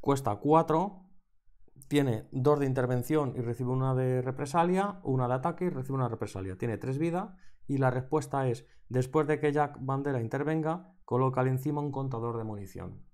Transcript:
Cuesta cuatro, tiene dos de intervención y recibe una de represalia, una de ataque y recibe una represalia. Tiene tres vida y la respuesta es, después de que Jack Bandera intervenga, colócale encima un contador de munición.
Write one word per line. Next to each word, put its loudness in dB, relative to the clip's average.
Cuesta 2
cuatro, 2
tiene 2
dos 4
de 2
intervención 0
y -4
recibe -4
una 0
de 2
represalia, 0
una 0
de 0
ataque -2
y 0
recibe -4
una 0
represalia. -6
Tiene -2
tres -4
vida -4
y -2
la 4
respuesta -2
es, -2
después 2
de 2
que 2
Jack 0
Bandera 0
intervenga, -2
colócale 2
encima 0
un -2
contador -4
de -4
munición. -10